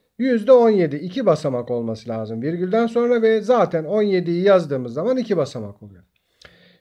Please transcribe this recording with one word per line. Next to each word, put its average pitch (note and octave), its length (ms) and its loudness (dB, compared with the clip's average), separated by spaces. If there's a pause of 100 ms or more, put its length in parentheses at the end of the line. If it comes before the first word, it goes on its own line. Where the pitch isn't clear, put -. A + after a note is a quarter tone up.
(180)
yüzde A#3+ 340 2
on A#3+ 180 8
yedi. E3+ 260 2
İki F#3+ 300 -8
basamak C3 440 0
olması A#2 380 -6
lazım A2+ 340 -8
virgülden F3+ 440 -2
sonra A#3+ 360 0
ve A3 180 2
zaten F#3+ 440 0
on G3+ 180 -2
yediyi F3+ 400 0
yazdığımız C#3+ 520 2
zaman G#3 220 -2
iki A3+ 200 -4
basamak A#2+ 460 -6
oluyor. F#2+ 220 -20 (760)